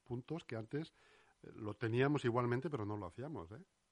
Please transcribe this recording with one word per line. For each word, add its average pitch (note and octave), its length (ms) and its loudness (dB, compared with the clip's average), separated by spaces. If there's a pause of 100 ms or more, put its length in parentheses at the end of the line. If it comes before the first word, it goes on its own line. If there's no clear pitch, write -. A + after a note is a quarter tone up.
puntos B2+ 420 -6
que A#2+ 100 -6
antes, C#3 380 -6 (500)
eh, - 120 -14
lo G#2+ 180 -4
teníamos B2+ 520 4
igualmente, A#2+ 440 2
pero A2+ 160 -2
no G#2 120 -2
lo G2 100 -6
hacíamos, A2+ 440 -8
¿eh? B2 100 -12 (300)